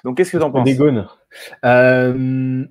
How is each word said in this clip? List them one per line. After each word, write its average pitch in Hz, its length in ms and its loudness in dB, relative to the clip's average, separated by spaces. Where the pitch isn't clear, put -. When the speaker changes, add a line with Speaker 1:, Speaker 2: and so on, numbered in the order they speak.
Speaker 1:
donc 127 140 -8
qu'est-ce 180 140 0
que 175 60 -4
t'en 156 100 0
Speaker 2:
Est-ce 131 40 -4
qu'on 135 80 -2
Speaker 1:
penses ? 123 60 0
Speaker 2:
dégonne ? 131 420 0
Euh, 127 1080 0